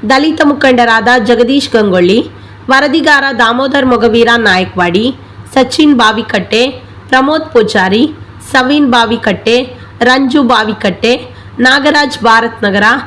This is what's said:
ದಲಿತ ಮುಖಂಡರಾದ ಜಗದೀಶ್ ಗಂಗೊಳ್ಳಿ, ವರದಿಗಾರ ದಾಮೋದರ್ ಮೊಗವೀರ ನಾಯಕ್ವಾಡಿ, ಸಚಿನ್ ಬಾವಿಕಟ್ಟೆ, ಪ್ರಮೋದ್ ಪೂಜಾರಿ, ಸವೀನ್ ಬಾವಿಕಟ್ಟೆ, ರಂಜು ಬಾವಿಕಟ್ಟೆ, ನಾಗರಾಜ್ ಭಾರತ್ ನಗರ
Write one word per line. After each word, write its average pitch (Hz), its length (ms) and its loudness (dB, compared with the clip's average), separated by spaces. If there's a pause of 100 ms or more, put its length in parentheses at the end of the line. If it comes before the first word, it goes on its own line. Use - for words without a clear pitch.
ದಲಿತ 302 340 0
ಮುಖಂಡರಾದ 240 640 2 (180)
ಜಗದೀಶ್ 240 460 0
ಗಂಗೊಳ್ಳಿ, 196 580 2 (400)
ವರದಿಗಾರ 277 540 2 (160)
ದಾಮೋದರ್ 262 460 0
ಮೊಗವೀರ 233 420 2 (100)
ನಾಯಕ್ವಾಡಿ, 185 760 0 (380)
ಸಚಿನ್ 269 420 2
ಬಾವಿಕಟ್ಟೆ, 220 720 0 (400)
ಪ್ರಮೋದ್ 285 440 0
ಪೂಜಾರಿ, 214 580 0 (400)
ಸವೀನ್ 269 400 2
ಬಾವಿಕಟ್ಟೆ, 233 720 -2 (380)
ರಂಜು 262 420 2
ಬಾವಿಕಟ್ಟೆ, 220 760 -2 (380)
ನಾಗರಾಜ್ 277 640 0
ಭಾರತ್ 226 400 0
ನಗರ 202 200 0 (240)